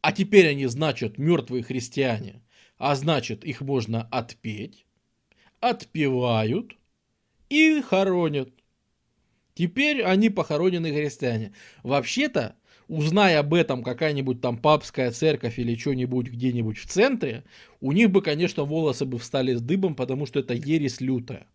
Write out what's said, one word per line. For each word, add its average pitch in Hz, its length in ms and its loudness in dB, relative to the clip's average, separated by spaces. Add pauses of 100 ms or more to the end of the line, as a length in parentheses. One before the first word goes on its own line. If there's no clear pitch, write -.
А 156 100 2
теперь 196 360 6
они, 139 180 0
значит, 123 520 -2
мертвые 131 440 0
христиане, 120 800 -4 (360)
а 139 160 0
значит, 139 500 -2
их 143 160 -8
можно 113 500 -2
отпеть, 120 760 -8 (760)
отпевают 127 1160 -2 (760)
и 311 320 4
хоронят. 175 680 0 (1040)
Теперь 247 480 0
они 202 280 4
похоронены 165 600 0
христиане. 127 600 -2 (300)
Вообще-то, 139 760 -2 (320)
узнай 160 480 4
об 147 180 2
этом 139 280 2
какая-нибудь 131 580 -2
там 120 180 -2
папская 147 540 2
церковь 147 460 -2
или 117 160 -2
че-нибудь 127 560 -2
где-нибудь 117 480 -2
в - 80 -16
центре, 226 580 0 (360)
у 135 120 -2
них 214 180 6
бы, 190 120 4
конечно, 156 420 -2
волосы 147 400 -2
бы 127 140 -6
встали 131 360 -2
с 120 60 -2
дыбом, 170 360 0
потому 131 300 -4
что 143 140 -2
это 127 140 -4
ересь 139 460 -2
лютая. 127 540 -4